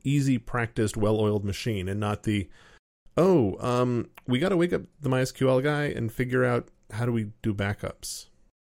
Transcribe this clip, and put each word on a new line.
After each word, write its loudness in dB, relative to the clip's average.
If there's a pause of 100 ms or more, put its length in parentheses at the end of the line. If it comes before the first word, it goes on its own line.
easy, 2
practiced, -2
well-oiled 2
machine, -4
and -4
not -4
the, -2 (640)
"Oh, 4
um, 0 (160)
we 0
gotta 2
wake 2
up -2 (180)
the -6
my 2
S -2
Q 0
L 4
guy 0
and -4
figure 0
out 0 (200)
how -4
do 0
we -2 (120)
do 0
backups." -6 (320)